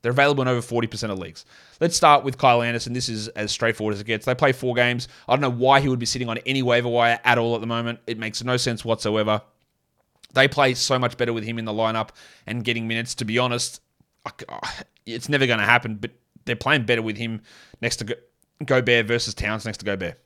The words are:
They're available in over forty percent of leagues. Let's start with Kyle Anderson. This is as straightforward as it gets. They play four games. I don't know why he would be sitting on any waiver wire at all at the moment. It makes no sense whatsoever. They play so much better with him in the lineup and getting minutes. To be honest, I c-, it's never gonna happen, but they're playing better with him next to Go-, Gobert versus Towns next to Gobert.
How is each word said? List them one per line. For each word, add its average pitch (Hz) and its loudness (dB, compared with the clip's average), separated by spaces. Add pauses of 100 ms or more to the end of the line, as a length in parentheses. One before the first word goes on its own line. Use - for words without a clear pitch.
They're 120 0
available 139 4
in 127 0
over 123 0
forty 117 -2
percent 110 -6
of 95 -6
leagues. 87 -14 (340)
Let's 170 2
start 147 8
with 131 -4
Kyle 120 4
Anderson. 117 -4
This 123 -6
is 110 -6
as 107 -6
straightforward 107 -2
as 101 -10
it 104 -12
gets. 110 -4
They 127 0
play 135 2
four 127 -2
games. 123 0 (200)
I 117 4
don't 139 2
know 135 0
why 127 4
he 139 0
would 127 0
be 117 -4
sitting 120 -4
on 113 -4
any 135 -4
waiver 120 2
wire 117 2
at 120 4
all 117 0
at 110 -4
the 110 -6
moment. 117 -4
It 113 -6
makes 110 -8
no 123 0
sense 120 -2
whatsoever. 107 0 (920)
They 135 6
play 135 2
so 127 0
much 123 -2
better 120 0
with 110 -4
him 117 -6
in 113 -6
the 110 -4
lineup 110 0 (360)
and 117 -6
getting 113 -2
minutes. 117 -4
To 120 -6
be 113 -2
honest, 120 -4 (460)
I - -10
c-, - -14 (600)
it's 117 -10
never 135 2
gonna 110 2
happen, 113 4
but 104 -8 (340)
they're 120 -4
playing 135 0
better 117 2
with 110 -6
him 113 -6 (400)
next 117 -2
to - -8
Go-, 110 -6 (500)
Gobert 120 4
versus 117 -2
Towns 107 -6
next 107 -8
to 95 -12
Gobert. 92 -6